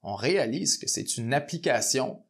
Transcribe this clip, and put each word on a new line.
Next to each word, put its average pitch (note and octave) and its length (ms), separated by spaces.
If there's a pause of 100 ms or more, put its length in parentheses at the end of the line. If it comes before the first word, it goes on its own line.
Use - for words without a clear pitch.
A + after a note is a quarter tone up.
on G2 120
réalise C3 600
que - 100
c'est - 300
une A#2 160
application C#3 960